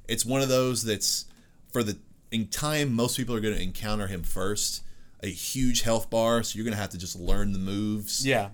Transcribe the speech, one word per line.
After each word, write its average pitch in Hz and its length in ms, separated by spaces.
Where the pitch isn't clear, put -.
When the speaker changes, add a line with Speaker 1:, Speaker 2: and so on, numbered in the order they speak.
Speaker 1:
It's 123 160
one 131 160
of 135 80
those 127 360
that's - 420
for 120 120
the, 104 160
in 113 180
time, 147 460
most 120 240
people 123 160
are 110 60
gonna 104 160
encounter 101 500
him 92 160
first. 95 580
A - 60
huge 123 540
health 113 260
bar, 117 340
so - 140
you're 110 80
gonna 110 140
have 98 140
to 92 60
just 87 160
learn 95 380
the 95 60
moves, 104 680
Speaker 2:
Yeah. 117 300